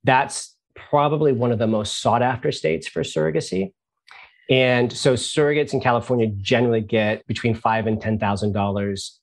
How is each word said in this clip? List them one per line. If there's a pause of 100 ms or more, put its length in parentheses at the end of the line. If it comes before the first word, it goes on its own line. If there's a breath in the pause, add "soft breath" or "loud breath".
that's (200)
probably
one
of
the
most
sought
after
states
for
surrogacy. (760 loud breath)
And
so
surrogates
in
California
generally
get
between
five
and
ten
thousand
dollars